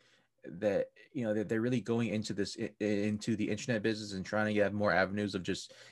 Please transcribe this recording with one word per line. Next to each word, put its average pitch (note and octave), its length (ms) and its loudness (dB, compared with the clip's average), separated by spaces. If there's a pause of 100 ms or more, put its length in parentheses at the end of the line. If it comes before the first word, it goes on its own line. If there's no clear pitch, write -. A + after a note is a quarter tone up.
(460)
that, F#2 420 0 (260)
you B2 100 -4
know, G#2+ 100 2
that G#2 160 0
they're A2+ 120 0
really B2 200 2
going A#2 280 0
into G#2 240 -2
this, F#2+ 280 -2
i-, G#2+ 80 -4 (120)
i-, - 20 4
into G#2 520 0
the G#2+ 140 -2
internet G#2+ 340 -2
business G#2+ 300 -2
and F#2+ 120 -4
trying G#2+ 220 2
to G#2+ 60 0
get G2+ 200 4
more G2+ 180 2
avenues F#2+ 420 2
of F2+ 100 -4
just, - 300 -4 (180)